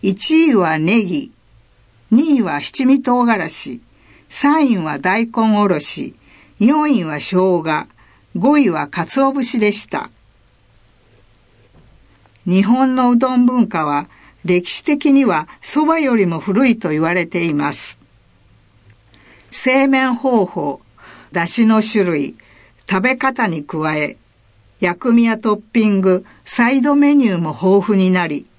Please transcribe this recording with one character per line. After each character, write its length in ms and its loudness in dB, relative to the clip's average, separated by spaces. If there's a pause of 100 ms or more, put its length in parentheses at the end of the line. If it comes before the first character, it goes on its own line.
一 440 0
位 80 2
は 240 0
ネ 260 2
ギ、 280 -6 (800)
二 240 2
位 60 0
は 200 -4
七 240 -4
味 160 4
唐 240 0
辛 220 -2
子、 320 -10 (480)
三 420 0
位 80 0
は 220 -6
大 260 0
根 320 0
お 80 2
ろ 140 0
し、 340 -8 (460)
四 280 2
位 160 0
は 120 -6
生 460 0
姜、 240 -4 (500)
五 220 2
位 120 4
は 160 -4
鰹 460 -2
節 260 -4
で 140 0
し 140 -8
た。 220 -8 (2500)
日 160 2
本 320 2
の 160 2
う 60 2
ど 200 0
ん 80 4
文 220 2
化 180 -4
は、 220 -2 (380)
歴 260 0
史 140 -6
的 280 0
に 120 4
は 240 -2 (140)
蕎 220 0
麦 200 0
よ 100 0
り 120 2
も 120 -4
古 300 0
い 100 2
と 120 -6
言 100 -2
わ 120 0
れ 140 -2
て 180 -4
い 100 -2
ま 180 -2
す。 260 -6 (1500)
製 380 0
麺 260 2
方 320 0
法、 340 -6 (520)
出 160 -2
汁 180 2
の 160 4
種 220 0
類、 320 -4 (520)
食 140 -2
べ 140 0
方 320 -2
に 160 -6
加 320 -4
え、 200 -4 (640)
薬 340 -2
味 120 4
や 120 0
ト 200 -2
ッ 40 -12 (120)
ピ 160 2
ン 120 2
グ、 240 2 (200)
サ 260 0
イ 100 2
ド 140 2
メ 220 4
ニ 100 4
ュ 80 0
ー 40 -2
も 120 -2
豊 380 2
富 100 2
に 140 4
な 160 0
り 180 -8 (120)